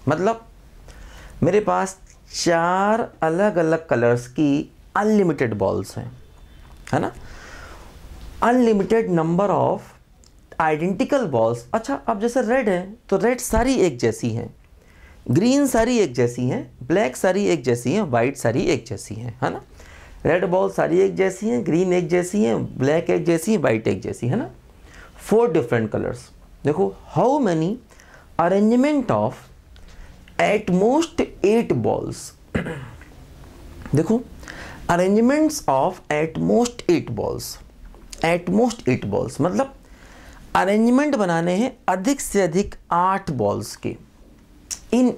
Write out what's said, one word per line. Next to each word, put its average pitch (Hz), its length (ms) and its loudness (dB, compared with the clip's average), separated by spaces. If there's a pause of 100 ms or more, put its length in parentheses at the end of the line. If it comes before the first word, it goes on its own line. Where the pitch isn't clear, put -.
मतलब, 185 360 -2 (1000)
मेरे 185 180 4
पास 185 380 -2 (460)
चार 185 680 2 (100)
अलग-अलग 165 640 2
कलर्स 120 420 2
की 147 440 0 (240)
अनलिमिटेड 185 580 2
बॉल्स 95 440 -2
हैं, - 140 -10 (800)
है - 80 0
ना? - 120 -4 (1300)
Unlimited 220 640 2 (100)
number 175 320 0
of 147 280 2 (840)
identical 185 680 0
balls। 117 280 2 (160)
अच्छा, 226 200 -4
अब 220 260 -4
जैसे 240 220 0
रेड 233 260 0
है, 190 280 -2 (120)
तो 196 80 2
रेड 240 240 0
सारी 240 340 0
एक 156 240 0
जैसी 117 320 -2
हैं, - 260 -6 (760)
ग्रीन 247 360 4
सारी 240 320 2
एक 165 140 2
जैसी 123 360 0
हैं, 214 220 -6 (120)
ब्लैक 202 340 0
सारी 196 300 0
एक 170 160 0
जैसी 123 300 0
हैं, 214 100 0
व्हाइट 131 340 0
सारी 120 240 -2
एक 170 260 -2
जैसी 104 280 -12
हैं, 113 280 -12
है 151 80 -2
ना? - 120 -10 (640)
रेड 180 180 2
बॉल 190 260 2
सारी 156 280 0
एक 190 160 4
जैसी 190 340 -2
हैं, 233 180 -2
ग्रीन 180 260 2
एक 175 160 0
जैसी 180 360 0
हैं, - 340 -2
ब्लैक 156 320 2
एक 180 140 0
जैसी 165 280 0
हैं, 214 60 2
व्हाइट 117 300 0
एक 101 120 0
जैसी, 107 260 -8
है 139 100 0
ना? 302 140 -6 (800)
Four 226 180 4
different 120 400 0
colors। 107 300 -4 (460)
देखो, 185 300 0 (240)
how 254 280 2
many 170 280 0 (640)
arrangement 233 720 2
of 107 220 0 (1080)
at 202 300 2
most 240 500 2
eight 220 480 2
balls। - 640 -2 (240)
<clears throat> - 60 -4 (1300)
देखो, 170 260 2 (680)
arrangements 226 800 2
of 147 260 2 (180)
at 156 260 -2
most 214 520 0
eight 160 200 0
balls, - 480 -8 (680)
at 175 220 0
most 220 420 0
eight 123 220 0
balls 98 300 -2
मतलब 202 340 -2 (800)
अरेंजमेंट 233 600 2
बनाने 175 360 0
हैं 214 240 -2 (120)
अधिक 190 320 0
से - 220 0
अधिक 180 320 0 (160)
आठ 185 400 0
बॉल्स 104 460 -2
के 104 200 -8 (960)
in 247 240 4